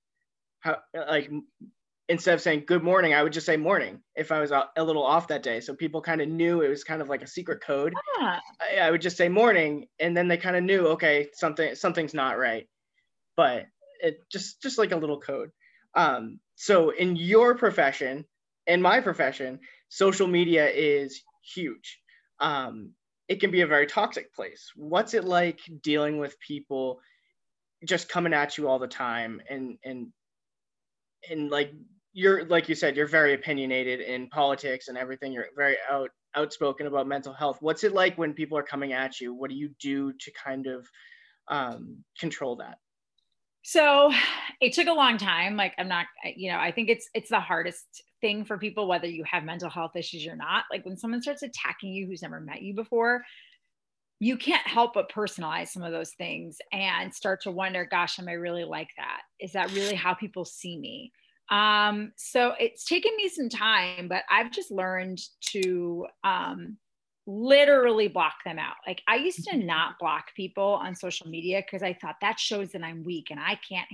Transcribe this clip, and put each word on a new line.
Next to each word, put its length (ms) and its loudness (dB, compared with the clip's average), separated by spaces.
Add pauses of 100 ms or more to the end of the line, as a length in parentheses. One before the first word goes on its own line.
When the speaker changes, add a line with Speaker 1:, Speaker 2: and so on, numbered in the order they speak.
(600)
Speaker 1:
how, 200 -2 (140)
like, 340 -2
m-, 200 -8 (640)
instead 260 4
of 60 2
saying, 260 0
"Good 160 4
morning," 300 4
I 100 6
would 100 0
just 140 -4
say, 100 4
"Morning," 460 0 (120)
if 160 -2
I 100 0
was 100 -2
a, 260 2
a 60 2
little 220 0
off 240 4
that 140 -4
day. 180 -2
So 140 -10
people 260 -6
kinda 240 -2
knew 360 2
it 80 4
was 140 -2
kind 180 -6
of 80 -6
like 140 -4
a 40 -16
secret 360 -8
code. 360 -2 (180)
Speaker 2:
Ah. 240 -2 (200)
Speaker 1:
I, 180 -2
I 120 4
would 100 2
just 160 -2
say, 120 4
"Morning," 580 4 (120)
and 180 2
then 120 4
they 80 4
kinda 240 0
knew, 280 4
okay, 440 4
something, 420 0
something's 400 -2
not 240 0
right. 300 -2 (680)
But 300 4 (340)
it 300 -2
just, 300 -10
just 160 -8
like 140 2
a 60 0
little 220 -2
code. 320 -6 (440)
Um, 440 2 (160)
so 360 6
in 240 2
your 400 6
profession, 680 2 (420)
in 140 6
my 200 6
profession, 580 -2 (300)
social 380 4
media 420 6
is 540 0 (320)
huge. 440 -8 (400)
Um, 540 -4 (340)
it 120 -2
can 120 2
be 100 4
a 60 4
very 200 6
toxic 480 -2
place. 400 -14
What's 400 -2
it 80 0
like 360 2 (220)
dealing 380 2
with 200 -8
people 600 -6 (840)
just 240 -2
coming 240 0
at 240 0
you 100 -2
all 120 2
the 80 -4
time? 640 -6
And, 340 -10
and, 300 -12 (1160)
and, 200 -4
like, 240 0 (400)
you're, 320 4
like 240 4
you 60 2
said, 200 0
you're 120 2
very 260 6
opinionated 680 -2
in 280 -8
politics 580 -2
and 100 -12
everything. 340 -8
You're 240 -8
very 220 2 (120)
out-, 220 -2 (240)
outspoken 520 -2
about 200 -2
mental 260 -6
health. 280 -4
What's 220 -2
it 100 2
like 240 4
when 160 -2
people 240 -4
are 60 0
coming 300 -6
at 260 -4
you? 140 -8
What 160 -8
do 60 -8
you 140 -8 (100)
do 340 -4
to 180 -18
kind 360 -8
of, 200 -10 (600)
um, 560 -6 (160)
control 380 -6
that? 220 -16 (840)
Speaker 2:
So 500 6 (500)
it 120 2
took 140 2
a 60 4
long 240 4
time. 400 -2
Like, 200 -2
I'm 120 -4
not, 180 -2 (160)
I, 120 -10
you 160 -8
know, 60 -2
I 140 -2
think 180 -2
it's, 240 0
it's 160 -6
the 120 2
hardest 600 -6 (200)
thing 240 -2
for 120 -6
people, 300 -4
whether 200 0
you 180 -8
have 180 -4
mental 260 -8
health 260 -8
issues 300 -10
or 100 -12
not. 360 -4
Like, 140 -8
when 120 -12
someone 240 -6
starts 220 -8
attacking 500 -8
you 140 -8
who's 140 -12
never 180 -12
met 220 -14
you 120 -10
before, 480 0 (960)
you 180 0
can't 300 0
help 260 2
but 180 -2
personalize 580 -6
some 140 -12
of 80 -8
those 240 -8
things 420 -12 (160)
and 400 -4
start 280 -4
to 100 -8
wonder, 380 -4
"Gosh, 300 -2
am 80 -12
I 60 -6
really 320 -6
like 320 -10
that? 240 -10 (180)
Is 140 -12
that 180 -2
really 240 -2
how 180 0
people 300 -8
see 340 -14
me?" 360 -14 (360)
Um, 680 2
so 420 0
it's 260 -4
taken 300 0
me 140 -2
some 200 -6
time, 600 0
but 200 -2
I've 220 4
just 200 -8
learned 480 -4 (320)
to, 560 -2 (160)
um, 540 -4 (480)
literally 800 6
block 360 0
them 160 -8
out. 160 -6 (120)
Like, 200 -8
I 80 6
used 300 -2
to 100 -4
Speaker 1:
Mm-hmm. 100 0
Speaker 2:
not 340 0
block 360 -4
people 280 -6
on 320 0
social 340 -8
media 340 -4
'cause 200 -10
I 100 -2
thought, 280 -12
"That 180 0
shows 340 -4
that 100 -10
I'm 200 -10
weak 280 -8
and 80 -12
I 160 -2
can't 380 -10